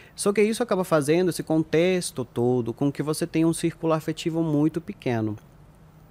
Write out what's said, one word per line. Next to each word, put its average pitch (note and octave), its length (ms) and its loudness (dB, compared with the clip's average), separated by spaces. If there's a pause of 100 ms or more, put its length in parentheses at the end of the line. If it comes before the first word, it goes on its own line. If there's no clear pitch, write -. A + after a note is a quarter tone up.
(140)
Só - 200 0
que G#3+ 80 2
isso A3 200 0
acaba F#3+ 220 0
fazendo, E3 460 2
esse D3+ 120 -4
contexto D#3+ 840 0
todo, A#2+ 480 0
com C#3+ 180 0
que C#3+ 100 -6
você D3+ 240 -4
tenha D#3+ 220 2
um E3 60 2
círculo D#3+ 400 -2
afetivo D#3+ 480 -4
muito D#3 400 2
pequeno. A2+ 520 -4 (760)